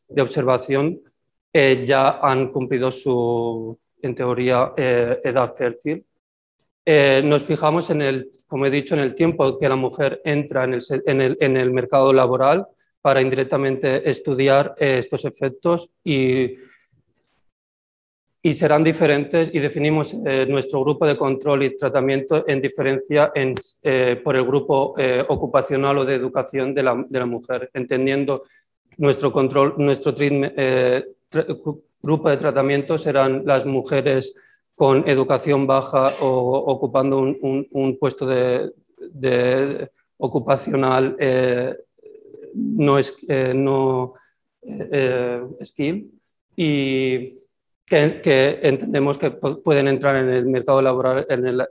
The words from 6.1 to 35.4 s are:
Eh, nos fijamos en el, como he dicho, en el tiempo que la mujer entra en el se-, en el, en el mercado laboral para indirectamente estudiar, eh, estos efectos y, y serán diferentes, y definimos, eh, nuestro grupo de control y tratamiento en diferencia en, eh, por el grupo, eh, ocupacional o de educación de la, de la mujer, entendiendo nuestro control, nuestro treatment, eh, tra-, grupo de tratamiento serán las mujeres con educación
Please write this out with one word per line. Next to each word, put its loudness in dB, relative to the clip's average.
Eh, 6
nos 4
fijamos 0
en 0
el, -2
como -4
he 2
dicho, -2
en 0
el -2
tiempo 0
que 0
la 2
mujer -2
entra -2
en -2
el -4
se-, -4
en 2
el, 0
en 2
el 0
mercado 2
laboral 2
para 2
indirectamente -2
estudiar, 0
eh, 0
estos -6
efectos -4
y, 0
y 0
serán 2
diferentes, 0
y -2
definimos, -2
eh, 2
nuestro -2
grupo 0
de 2
control 0
y -2
tratamiento 0
en 0
diferencia 0
en, -2
eh, 2
por -2
el 2
grupo, 0
eh, 0
ocupacional 0
o 0
de 0
educación -4
de -2
la, 0
de -4
la -2
mujer, -6
entendiendo -2
nuestro 2
control, 2
nuestro 0
treatment, -2
eh, 0
tra-, -6
grupo 0
de 2
tratamiento 0
serán 0
las 0
mujeres -2
con 4
educación 2